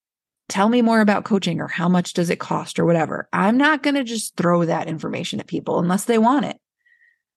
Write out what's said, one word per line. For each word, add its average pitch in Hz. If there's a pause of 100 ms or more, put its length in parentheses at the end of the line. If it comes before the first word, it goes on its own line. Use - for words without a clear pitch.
(500)
tell 196
me 247
more 226
about 208
coaching," 180
or, 147
"How 175
much 180
does 175
it -
cost?" 165
or 170
whatever. 165
I'm 196
not 285
gonna 277
just 226
throw 175
that 165
information 160
at -
people -
unless 180
they 233
want 233
it. - (800)